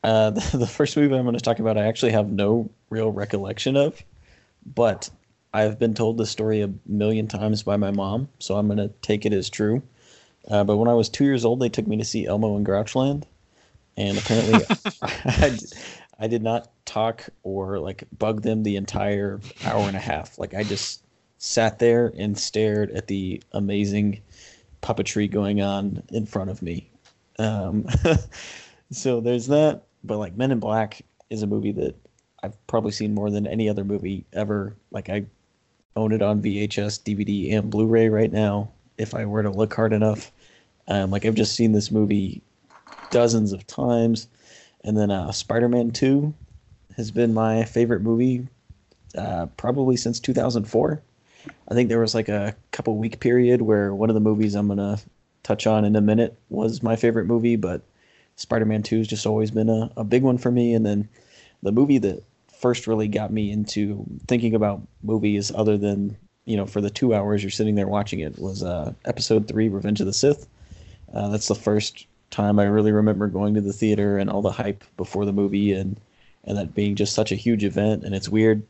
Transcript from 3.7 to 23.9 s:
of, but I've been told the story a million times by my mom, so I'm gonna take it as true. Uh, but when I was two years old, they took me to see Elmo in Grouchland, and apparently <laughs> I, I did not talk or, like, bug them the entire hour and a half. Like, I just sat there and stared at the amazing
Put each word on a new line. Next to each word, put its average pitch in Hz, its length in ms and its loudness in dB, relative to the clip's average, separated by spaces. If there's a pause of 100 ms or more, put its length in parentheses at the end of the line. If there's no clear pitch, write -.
of, 143 260 0 (720)
but 113 340 0 (440)
I've 107 260 0
been 117 140 2
told 113 240 0
the 113 80 0
story 107 360 -2
a 98 80 -2 (160)
million 107 420 0
times 107 360 -2
by 101 140 0
my 98 140 0
mom, 101 360 -4 (120)
so 95 180 -2
I'm 104 100 2
gonna 104 220 -2 (120)
take 107 240 0
it 110 60 2
as 95 180 -2
true. 110 320 0 (680)
Uh, 104 160 4
but 104 100 2
when 117 140 2
I 120 40 6
was 113 140 4
two - 160 0
years 131 220 2
old, 123 160 2
they 120 80 2
took 107 180 -2
me 107 100 0
to 107 80 -4
see 110 200 -4
Elmo 104 320 0
in 104 80 0
Grouchland, 131 580 -2 (720)
and 101 220 -2
apparently 110 480 4 (180)
<laughs> - 180 -8
I, - 560 0 (640)
I 110 80 -4
did 113 160 -2
not 117 260 -2 (160)
talk 113 440 -4 (140)
or, 95 360 -4
like, 87 240 -8 (140)
bug 107 240 -2
them 110 220 0
the 104 120 0
entire 101 640 -2 (240)
hour 110 240 0
and 98 80 -4
a 92 60 -6
half. - 360 -6
Like, - 160 -8
I 101 100 -4
just - 400 -6 (400)
sat 110 360 0
there 117 380 4
and 101 200 -2
stared 107 540 0
at - 160 -6
the 95 340 -6 (120)
amazing 101 680 0 (600)